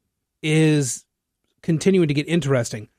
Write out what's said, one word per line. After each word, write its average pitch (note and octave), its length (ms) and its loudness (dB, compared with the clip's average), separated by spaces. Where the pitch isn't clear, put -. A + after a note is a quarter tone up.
is D#3 600 0
continuing F3 460 2
to D3 60 -2
get C#3+ 140 -4
interesting. C3+ 600 -2